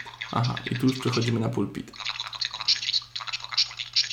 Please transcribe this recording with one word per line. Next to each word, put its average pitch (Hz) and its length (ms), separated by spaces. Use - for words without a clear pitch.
Aha, 123 220
i 123 60
tu 131 100
już 127 120
przechodzimy 117 420
na 113 80
pulpit. - 440